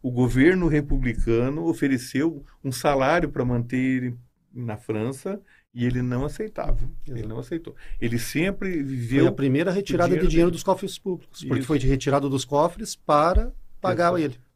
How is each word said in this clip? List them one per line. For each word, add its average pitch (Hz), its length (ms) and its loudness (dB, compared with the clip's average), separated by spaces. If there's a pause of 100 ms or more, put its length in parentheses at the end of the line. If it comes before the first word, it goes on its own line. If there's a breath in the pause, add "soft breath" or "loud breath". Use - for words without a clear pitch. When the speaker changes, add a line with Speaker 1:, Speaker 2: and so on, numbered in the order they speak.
Speaker 1:
o 127 80 -4
governo 131 560 4
republicano 139 1000 0
ofereceu 143 760 -2 (200 soft breath)
um 135 80 -4
salário 143 580 2
pra 131 140 -2
manter 123 320 -2
ele 127 400 -2 (360)
na 117 240 -8
França 135 640 -6 (320 soft breath)
e 120 140 -4
ele 123 160 0
não 123 220 -2
aceitava. - 600 0
Speaker 2:
Uhum, 131 80 -4 (140)
Speaker 1:
Ele 127 140 -6
Speaker 2:
exato. 107 80 -8
Speaker 1:
não 110 100 -8
aceitou. - 380 -8 (240 soft breath)
Ele 117 180 0
sempre 196 540 -4
Speaker 2:
Foi 156 100 -2
Speaker 1:
viveu 135 460 2
Speaker 2:
a - 40 0
primeira 139 380 0
Speaker 1:
o 175 40 0
Speaker 2:
retirada 180 340 0
de 180 60 2
Speaker 1:
dinheiro 180 160 4
Speaker 2:
dinheiro 170 200 6
Speaker 1:
dele. 170 60 -4
Speaker 2:
dos - 80 -8
cofres 190 340 -2
públicos, - 460 -10
porque 127 160 0
Speaker 1:
Isso. 123 80 -6
Speaker 2:
foi 151 100 2
retirado 139 500 2
dos 135 160 -2
cofres 143 520 0
para 180 560 2 (280)
pagar 175 280 0
Speaker 1:
Exato. 180 100 0
Speaker 2:
ele. 143 160 -2 (220)